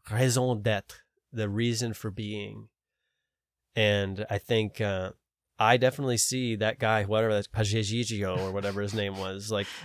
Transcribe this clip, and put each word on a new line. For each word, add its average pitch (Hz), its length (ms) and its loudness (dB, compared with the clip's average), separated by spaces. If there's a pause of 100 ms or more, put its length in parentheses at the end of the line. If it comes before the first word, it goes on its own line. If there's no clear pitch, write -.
(100)
raison 123 520 2
d'être, 104 400 -2 (300)
the 110 160 -2
reason 117 460 0
for 110 160 -8
being. 104 580 -8 (1080)
And 101 540 2
I 101 80 0
think, 110 420 0
uh, 98 320 -2 (460)
I 113 180 6
definitely 127 400 2
see 120 400 0
that 107 220 0
guy, 110 260 2
whatever 110 300 2
that's, 101 140 0
Pagegijo 107 880 0
or 95 140 -2
whatever 101 280 -2
his 101 140 -2
name 101 240 -2
was, 98 320 -6
like, 101 160 -2 (180)